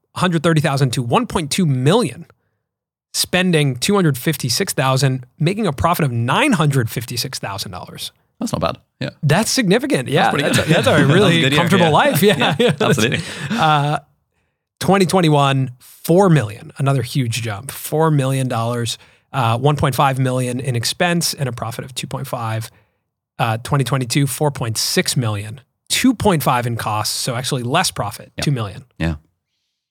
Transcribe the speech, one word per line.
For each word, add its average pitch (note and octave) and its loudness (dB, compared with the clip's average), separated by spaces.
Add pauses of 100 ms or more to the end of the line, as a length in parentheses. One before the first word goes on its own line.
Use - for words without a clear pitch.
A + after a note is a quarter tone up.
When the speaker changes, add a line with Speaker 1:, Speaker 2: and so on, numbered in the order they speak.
(140)
Speaker 1:
a - -10
hundred E3+ 0
thirty D#3+ 2
thousand C#3 0
to C3 -2
one E3 0
point E3 -4
two G3 0
million, D#3+ 0 (880)
spending D#3+ 2
two G3+ 0
hundred E3+ 2
fifty-six D#3+ -2
thousand, C3 0 (140)
making G3+ 0
a D#3 0
profit E3 0
of C3 0
nine D3+ 2
hundred C#3 2
fifty-six B2 -8
thousand - -10
dollars. - -14 (280)
Speaker 2:
That's B3 -4
not - -2
bad. - -2 (200)
Yeah. C3 -6 (120)
Speaker 1:
That's D#3+ 2
significant. A#3+ 0
Speaker 2:
That's A#2+ -6
Speaker 1:
Yeah. G3+ 2
Speaker 2:
pretty D3 0
Speaker 1:
That's A#3 2
Speaker 2:
good. - -2
Speaker 1:
a, - 0
that's - 2
a - 6
Speaker 2:
<laughs> D3 4
That's - 4
Speaker 1:
really E3+ 4
Speaker 2:
a - 2
good C3+ 2
year. D3 2
Speaker 1:
comfortable F3 2
Speaker 2:
Yeah. D#3 2
Speaker 1:
life. G3 4
Yeah. G3 4
Speaker 2:
Yeah, D3+ 0
Speaker 1:
<laughs> - 0
Yeah, A#3+ 4
that's - 0
Speaker 2:
absolutely. - 0 (320)
Speaker 1:
Uh, D3+ 2 (840)
twenty F#3+ 4
twenty-one, C#3+ 2
four F#3 2
million, A#2+ 0
another C3+ 0
huge A#2 -4
jump, A2+ -8
four D#3+ 0
million C3+ 0
dollars. A#2 -4 (360)
Uh, A#2 0
one C#3+ 2
point C#3+ 0
five C3+ 2
million B2+ -2
in C3 -4
expense E3+ -2
and C#3+ -4
a A#2+ -6
profit A#2 -8
of C3+ -18
two - -8
point C3+ -8
five. A2+ -6 (680)
Uh, A2+ 0
twenty C#3 0
twenty-two, C3 0
four D3+ -2
point A2+ -6
six - -2
million, G#2+ -4 (280)
two B3+ 2
point E3+ 2
five B2 0
in A#2+ -2
costs, G#2+ -4
so - -4
actually B2+ -4
less D#3 -2
profit, - -8
Speaker 2:
Yeah. - -6
Speaker 1:
two D#3 0
million. A2+ -6 (140)
Speaker 2:
Yeah. E2 -2 (760)